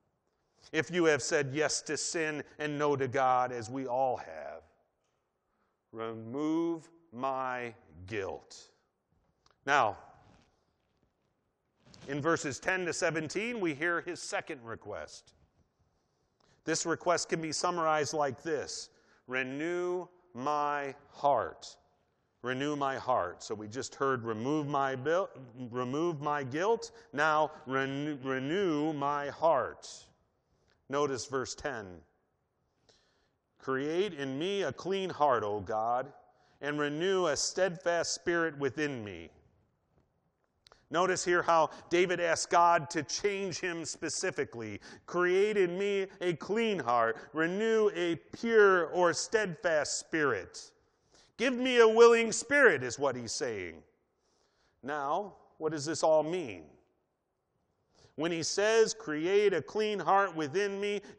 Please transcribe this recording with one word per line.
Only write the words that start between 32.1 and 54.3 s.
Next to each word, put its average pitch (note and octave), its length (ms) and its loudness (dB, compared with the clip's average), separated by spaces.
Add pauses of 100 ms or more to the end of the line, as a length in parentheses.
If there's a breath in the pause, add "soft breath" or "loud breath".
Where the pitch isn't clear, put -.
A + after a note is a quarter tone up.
"Create D#3 560 -2
in C#3 260 -6
me G3 240 -2
a C#3 80 -2
clean F#3+ 380 -4
heart, C3 340 2
O G#2 160 -2
God, A#2 540 -2 (480 soft breath)
and D3 180 -4
renew E3+ 460 0
a C#3+ 100 2
steadfast E3+ 800 -2
spirit E3 440 -2
within C#3 460 -2
me." E2+ 260 -12 (1600 soft breath)
Notice F3 360 2
here F3 160 4
how D#3+ 280 4 (200 loud breath)
David F3 320 2
asks D#3+ 240 0
God E3+ 460 6
to D#3 120 -2
change G3 560 -4
him E3+ 240 -4
specifically. C3 960 -6 (260 loud breath)
"Create F#3 520 2
in F3+ 200 2
me G3 300 -2 (140)
a F3 160 0
clean G#3+ 420 0
heart, A#2 380 2 (160 loud breath)
renew G3+ 600 2
a E3+ 220 0
pure G3+ 760 4
or F3 200 4
steadfast E3 880 0
spirit." B2+ 720 -2 (640 soft breath)
"Give B3 180 2
me B3 260 4
a A3+ 100 10
willing A#3 420 8
spirit," G#3 520 4
is A#2+ 140 -6
what C3 200 0
he's A#2 160 -8
saying. F#2 500 -6 (960)